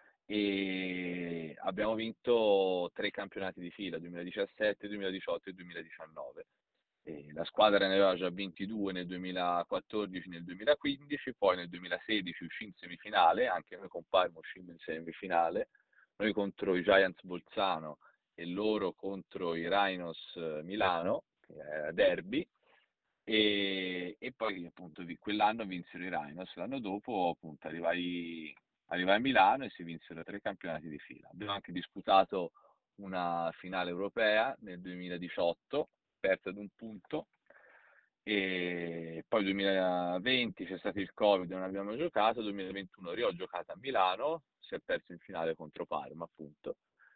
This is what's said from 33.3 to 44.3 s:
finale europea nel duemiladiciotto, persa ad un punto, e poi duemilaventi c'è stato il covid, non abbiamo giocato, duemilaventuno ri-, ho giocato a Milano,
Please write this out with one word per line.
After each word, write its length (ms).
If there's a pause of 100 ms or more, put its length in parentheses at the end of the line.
finale 340
europea 720
nel 200
duemiladiciotto, 1080 (320)
persa 280
ad 80
un 180
punto, 540 (960)
e 1040
poi 160
duemilaventi 1200
c'è 140
stato 200
il 160
covid, 340
non 140
abbiamo 340
giocato, 460
duemilaventuno 720
ri-, 100
ho 120
giocato 360
a 100
Milano, 600 (160)